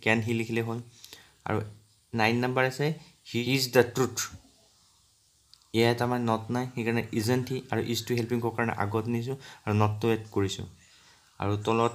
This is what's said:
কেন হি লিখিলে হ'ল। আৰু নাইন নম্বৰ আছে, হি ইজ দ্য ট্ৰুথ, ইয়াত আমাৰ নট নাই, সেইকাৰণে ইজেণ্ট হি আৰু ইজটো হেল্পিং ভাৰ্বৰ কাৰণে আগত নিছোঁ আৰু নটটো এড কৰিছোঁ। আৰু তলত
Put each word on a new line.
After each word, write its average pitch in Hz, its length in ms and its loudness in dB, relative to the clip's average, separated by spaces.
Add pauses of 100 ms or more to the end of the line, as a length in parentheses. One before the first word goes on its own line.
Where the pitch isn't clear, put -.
কেন 110 120 6 (100)
হি 120 120 0
লিখিলে 113 280 -2
হ'ল। 113 120 -6 (680)
আৰু 107 120 0 (540)
নাইন 113 220 4 (100)
নম্বৰ 127 260 2
আছে, 143 140 -2 (440)
হি 113 100 -2 (160)
ইজ 131 80 2 (120)
দ্য 123 80 10 (120)
ট্ৰুথ, 117 200 0 (1600)
ইয়াত 117 280 4
আমাৰ 123 140 0 (100)
নট 110 140 0 (120)
নাই, 127 180 -2
সেইকাৰণে 117 300 -2 (160)
ইজেণ্ট 123 320 0
হি 131 60 -4 (140)
আৰু 113 100 0 (120)
ইজটো 113 240 -4
হেল্পিং 117 260 -2
ভাৰ্বৰ 110 140 -2
কাৰণে 117 160 0 (100)
আগত 107 300 -2
নিছোঁ 117 220 -4 (280)
আৰু 107 180 0
নটটো 107 340 2
এড 110 80 -6 (120)
কৰিছোঁ। 98 300 -2 (760)
আৰু 98 140 -2 (120)
তলত 113 300 2